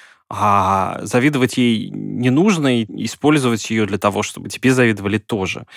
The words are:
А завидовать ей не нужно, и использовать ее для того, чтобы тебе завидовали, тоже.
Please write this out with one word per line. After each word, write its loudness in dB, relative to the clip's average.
А 0
завидовать 0
ей 0
не -2
нужно, 2
и -6
использовать 0
ее 0
для -4
того, 0
чтобы -10
тебе 0
завидовали, 2
тоже. -6